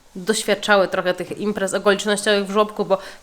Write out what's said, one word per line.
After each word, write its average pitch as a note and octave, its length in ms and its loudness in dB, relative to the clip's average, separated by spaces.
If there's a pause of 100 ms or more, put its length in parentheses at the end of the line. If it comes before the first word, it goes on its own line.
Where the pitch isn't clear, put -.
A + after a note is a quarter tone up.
(160)
doświadczały G3+ 720 2
trochę F3 260 -2
tych F3 240 -8
imprez G3 360 -2
okolicznościowych G3+ 720 2
w F#3 40 -8
żłobku, G#3 340 0
bo F#3+ 140 2 (240)